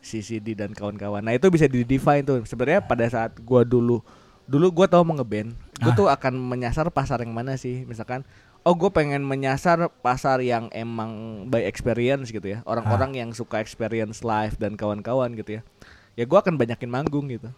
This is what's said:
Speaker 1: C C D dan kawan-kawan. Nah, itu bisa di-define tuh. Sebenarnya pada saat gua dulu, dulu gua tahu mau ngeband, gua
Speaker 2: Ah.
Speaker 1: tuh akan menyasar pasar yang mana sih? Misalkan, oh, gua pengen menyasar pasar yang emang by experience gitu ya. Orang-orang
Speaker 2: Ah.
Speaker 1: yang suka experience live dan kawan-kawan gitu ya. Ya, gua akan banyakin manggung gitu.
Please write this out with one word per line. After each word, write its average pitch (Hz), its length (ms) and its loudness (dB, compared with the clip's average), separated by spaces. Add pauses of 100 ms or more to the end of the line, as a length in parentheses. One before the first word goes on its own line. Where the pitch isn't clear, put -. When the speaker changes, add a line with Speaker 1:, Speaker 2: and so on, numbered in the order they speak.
Speaker 1:
C - 200 -10
C 110 160 -8
D 110 180 -6
dan 104 180 -6
kawan-kawan. 104 480 -6
Nah, 113 120 -2
itu 127 160 6
bisa 165 160 6
di-define 131 580 4
tuh. 135 200 0
Sebenarnya 123 380 0
pada 120 260 0
saat 113 320 -2
gua 120 240 4
dulu, 120 420 2 (400)
dulu 143 260 4
gua 180 160 4
tahu 175 160 6
mau 165 120 2
ngeband, 113 380 -4 (260)
gua 120 140 4
Speaker 2:
Ah. 117 40 4
Speaker 1:
tuh 196 120 6
akan 135 260 2
menyasar 127 540 -2
pasar 135 320 -2
yang 113 120 -6
mana 127 240 -4
sih? 127 280 -6
Misalkan, 120 360 -10 (420)
oh, 175 100 6
gua 180 180 2
pengen 143 320 2
menyasar 139 580 2 (180)
pasar 131 420 0
yang 117 300 0
emang 113 380 -6 (380)
by 120 180 0
experience 120 640 -2
gitu 107 180 -10
ya. 101 180 -6
Orang-orang 113 500 0
Speaker 2:
Ah. 131 40 -6
Speaker 1:
yang 117 140 -8
suka 113 260 -8
experience 110 600 -4
live 107 360 -2
dan 104 180 -4
kawan-kawan 110 600 -2
gitu 107 220 -10
ya. 110 60 -12 (500)
Ya, 120 120 -4
gua 160 160 4
akan 185 140 0
banyakin 120 360 -2
manggung 143 360 -2
gitu. 117 320 -10